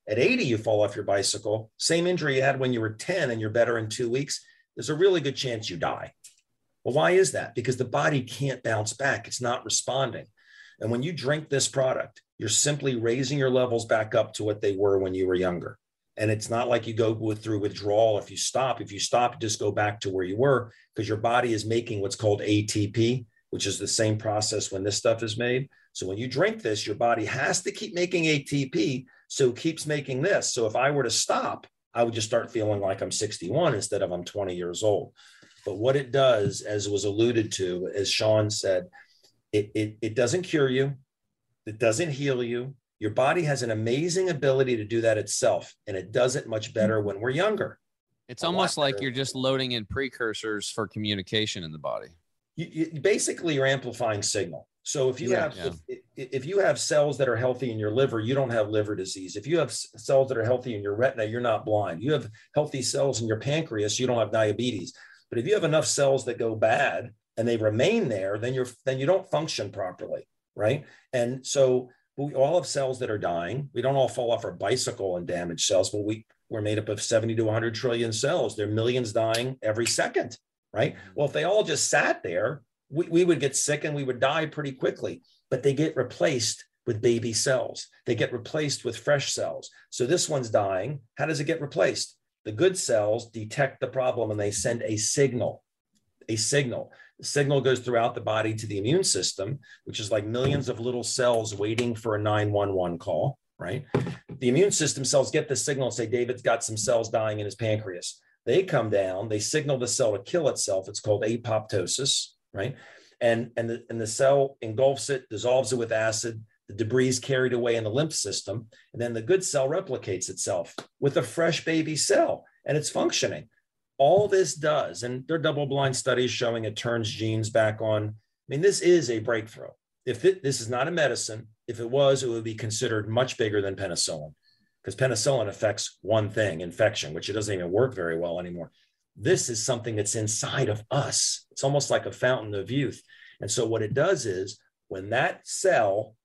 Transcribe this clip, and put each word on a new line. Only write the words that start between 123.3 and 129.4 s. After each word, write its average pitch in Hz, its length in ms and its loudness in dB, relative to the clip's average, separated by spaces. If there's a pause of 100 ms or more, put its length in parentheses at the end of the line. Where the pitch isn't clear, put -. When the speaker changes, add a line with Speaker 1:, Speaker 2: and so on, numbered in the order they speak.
Speaker 1:
All 185 320 6
this 190 260 2
does, 147 480 -2
and 127 240 -6
there 160 100 0
are - 40 -4
double-blind 139 560 0
studies 123 340 2
showing 117 340 -2
it 107 120 -4
turns 117 340 -2
genes 110 400 -2
back 110 300 2
on. 107 240 2
I 107 80 -4 (360)
mean, 139 120 -2
this 196 200 4
is 165 300 6
a 113 80 0
breakthrough. 110 520 -4 (360)